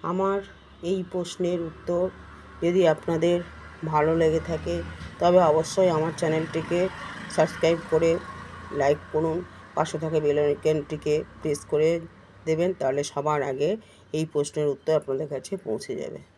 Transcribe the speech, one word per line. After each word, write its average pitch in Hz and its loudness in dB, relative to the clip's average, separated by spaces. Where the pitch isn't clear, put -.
আমার 190 0
এই 185 -2
প্রশ্নের 175 -4
উত্তর 175 -2
যদি 175 2
আপনাদের 165 2
ভালো 156 2
লেগে 160 4
থাকে, 170 -6
তবে 175 8
অবশ্যই 165 4
আমার 160 0
চ্যানেলটিকে 160 0
সাবস্ক্রাইব 160 2
করে 165 4
লাইক 143 2
করুন, 160 0
পাশে 160 -2
থাকা 160 -2
বেল 147 2
আইকনটিকে 147 0
প্রেস 147 -4
করে 156 2
দেবেন, 160 0
তাহলে 143 0
সবার 147 -2
আগে 143 -2
এই 160 -2
প্রশ্নের 147 -2
উত্তর 143 -2
আপনাদের 143 -2
কাছে 143 -8
পৌঁছে - -6
যাবে। - -8